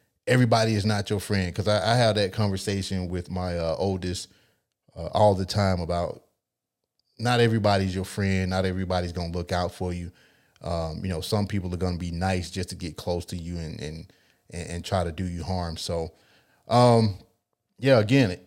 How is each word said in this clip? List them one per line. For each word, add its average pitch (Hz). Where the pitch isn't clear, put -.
everybody 117
is 101
not 104
your 104
friend. 92
'Cause 98
I, 104
I -
have 113
that 101
conversation 95
with 90
my, 92
uh, 82
oldest, 90
uh, 85
all 104
the 95
time 95
about 85
not 120
everybody's 101
your 92
friend, 95
not 92
everybody's 92
gonna 85
look 87
out 90
for 90
you. 87
Um, 82
you 95
know, 82
some 104
people 92
are 90
gonna 90
be 85
nice 90
just 92
to 92
get 85
close 87
to -
you 87
and, 80
and, 78
and, 80
and 85
try 90
to 85
do 87
you 87
harm. 85
So, 82
um, 117
yeah, 131
again, 104